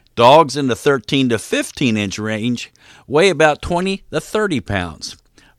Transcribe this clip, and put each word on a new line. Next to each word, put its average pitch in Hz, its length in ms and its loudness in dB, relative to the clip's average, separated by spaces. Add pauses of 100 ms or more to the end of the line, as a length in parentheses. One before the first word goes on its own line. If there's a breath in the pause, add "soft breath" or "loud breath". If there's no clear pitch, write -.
(160 soft breath)
Dogs 135 420 6
in 143 80 -2
the 120 100 0
thirteen 135 540 0
to 113 80 2
fifteen 143 580 -4
inch 101 220 -4
range 110 560 -6 (320 soft breath)
weigh 160 240 2
about 156 320 0
twenty 185 500 -4
to 156 80 -6
thirty 196 420 -4
pounds. 90 540 -8 (440 soft breath)